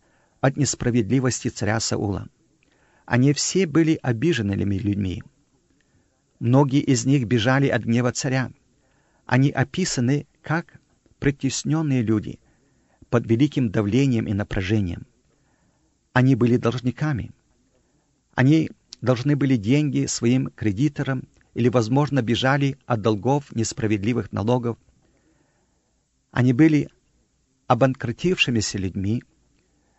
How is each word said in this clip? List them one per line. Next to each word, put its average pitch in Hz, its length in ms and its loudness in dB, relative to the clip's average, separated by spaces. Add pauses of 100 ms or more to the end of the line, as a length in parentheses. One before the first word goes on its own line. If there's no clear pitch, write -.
(420)
от 135 160 2
несправедливости 123 920 0
царя 107 300 -2
Саула. 104 500 -4 (760)
Они 131 280 4
все 185 340 0
были 156 340 2
обиженными 107 760 0
людьми. 95 480 -4 (1160)
Многие 135 420 4
из 120 240 0
них 135 200 2
бежали 127 420 2
от 110 160 -2
гнева 120 280 0
царя. 131 400 -4 (760)
Они 131 240 4
описаны 135 800 -2 (140)
как - 380 -8 (400)
притесненные 139 840 -2
люди 107 380 -2 (720)
под 120 160 0
великим 123 460 0
давлением 113 560 0
и 101 60 -4
напряжением. 98 760 -2 (1040)
Они 127 220 4
были 120 220 2
должниками. 120 720 -4 (1040)
Они 147 360 4 (300)
должны 131 340 0
были 135 200 2
деньги 135 500 0
своим 127 420 0
кредиторам 131 800 -4 (260)
или, 117 160 2
возможно, 127 520 2
бежали 131 640 0
от 117 160 -2
долгов, 113 540 -2
несправедливых 110 760 -2
налогов. 117 460 -2 (1500)
Они 123 220 2
были 147 360 4 (800)
обанкротившимися 123 1120 0
людьми, 98 460 -4 (760)